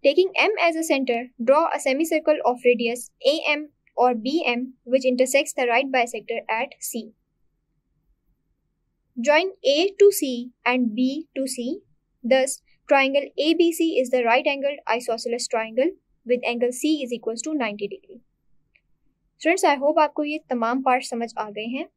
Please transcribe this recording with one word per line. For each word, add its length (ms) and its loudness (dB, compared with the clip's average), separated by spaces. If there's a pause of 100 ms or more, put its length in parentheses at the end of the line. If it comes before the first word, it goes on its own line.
Taking 260 4 (140)
M 80 2 (100)
as 140 2
a 80 -4
center, 340 -2 (260)
draw 200 4 (120)
a 40 -4
semicircle 680 0
of 200 0
radius 440 2 (160)
A 80 4 (160)
M 200 -4 (280)
or 180 4
B 300 -2
M 280 -4 (120)
which 200 0
intersects 480 2
the 140 0
right 280 0
bisector 440 -2 (100)
at 300 -4
C। 220 -8 (2250)
Join 340 2 (120)
A 140 4 (220)
to 120 10
C 400 -4 (140)
and 300 2
B 400 -2
to 120 -2
C। 200 -6 (560)
Thus, 380 0 (280)
triangle 380 2 (100)
A 160 2
B 180 4
C 180 0 (120)
is 80 -2
the 140 0
right 220 2
angled 420 -2
isosceles 600 -4
triangle 440 -2 (340)
with 280 0
angle 180 0
C 320 0
is 100 -6
equals 300 -8
to 100 -6
ninety 340 -4
degree। 340 -14 (1200)
Students, 240 0
I 100 4
hope 240 2
आपको 240 2
ये 160 -4 (100)
तमाम 340 -2
पार्ट 220 2
समझ 320 -8
आ 120 -6
गए 180 -10
हैं 300 -8